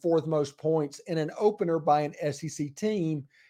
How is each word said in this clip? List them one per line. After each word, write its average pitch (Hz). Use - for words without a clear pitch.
fourth 165
most 151
points 156
in 165
an 156
opener 202
by 151
an 147
S 147
E 160
C 147
team, 160